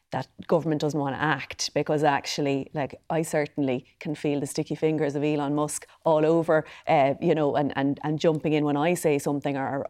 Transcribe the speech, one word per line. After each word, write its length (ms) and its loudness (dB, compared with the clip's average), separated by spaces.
that 180 -8
government 340 2
doesn't 200 0
wanna 160 -2
act, 580 -4
because 300 0
actually, 680 0
like, 220 -4
I 120 0
certainly 640 -2
can 160 -8
feel 240 -2
the 80 -2
sticky 300 -4
fingers 400 0
of 80 0
Elon 320 0
Musk 320 -4
all 200 4
over, 400 4
uh, 340 4
you 140 2
know, 220 2
and, 180 0
and, 300 -2
and 160 -2
jumping 320 2
in 120 2
when 120 0
I 180 2
say 240 2
something, 380 -2
or, 340 -4